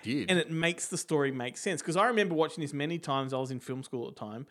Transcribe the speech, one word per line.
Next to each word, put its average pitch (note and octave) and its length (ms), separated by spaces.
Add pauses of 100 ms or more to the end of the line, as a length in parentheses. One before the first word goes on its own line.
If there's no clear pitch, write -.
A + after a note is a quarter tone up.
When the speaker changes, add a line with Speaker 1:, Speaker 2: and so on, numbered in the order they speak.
Speaker 1:
did. C3+ 260
Speaker 2:
and F#3 80
it D#3+ 140
makes E3+ 380
the F3+ 80
story C#3+ 340
make B2 260
sense. F3+ 240
'Cause E3 140
I G3+ 120
remember G#3 280
watching D#3 260
this D3 120
many D#3 260
times. C3+ 320
I C3 60
was C3 140
in B2+ 100
film C3 220
school A#2+ 260
at - 60
the - 40
time. A2+ 320